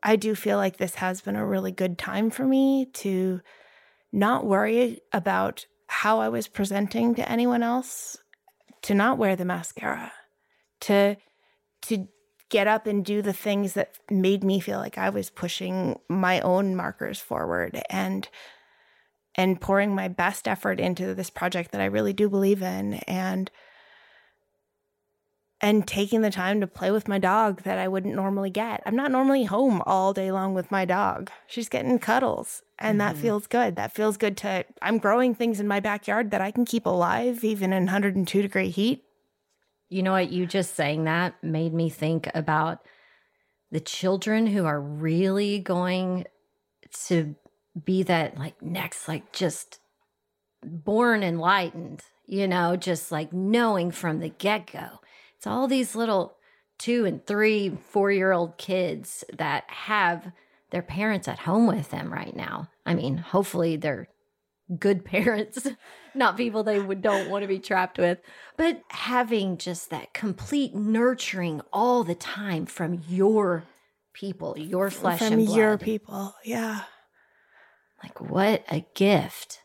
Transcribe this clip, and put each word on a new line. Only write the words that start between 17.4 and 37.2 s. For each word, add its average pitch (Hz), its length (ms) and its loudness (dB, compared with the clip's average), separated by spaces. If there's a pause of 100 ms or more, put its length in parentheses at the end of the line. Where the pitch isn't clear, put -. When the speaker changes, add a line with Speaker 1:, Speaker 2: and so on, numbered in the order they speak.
Speaker 1:
and, 190 380 -4 (1080)
and 185 260 2
pouring 196 340 2
my 190 120 -2
best 180 400 -2
effort 190 320 -2
into 180 360 -2
this 185 140 -8
project 180 420 -4
that 202 100 -4
I 190 40 0
really 202 280 0
do 208 140 2
believe 196 360 2
in 190 320 -4 (120)
and, 185 440 -2 (2000)
and 208 260 4
taking 208 340 2
the 214 100 4
time 190 300 0
to 190 60 0
play 185 220 -2
with 208 180 0
my 196 120 0
dog 196 440 2
that 190 140 -2
I 185 100 0
wouldn't 190 280 -2
normally 196 340 0
get. 208 360 -4
I'm 226 100 -2
not 269 160 0
normally 269 320 4
home 214 420 2
all 190 280 2
day 190 180 -2
long 190 240 0
with 180 160 -4
my 190 140 0
dog. 185 440 0 (180)
She's 233 220 -8
getting 240 300 2
cuddles, - 640 0 (160)
and 214 220 2
that 208 120 0
Speaker 2:
Mm-hmm. 147 80 -8
Speaker 1:
feels 208 260 0
good. 233 280 0
That - 180 -6
feels 214 240 0
good 208 200 0
to, 190 280 -4 (160)
I'm 214 180 0
growing 233 360 4
things 233 240 0
in 208 80 -2
my 202 140 2
backyard 208 500 -2
that 196 100 0
I 190 100 -2
can 240 140 2
keep 233 200 -2
alive 226 580 2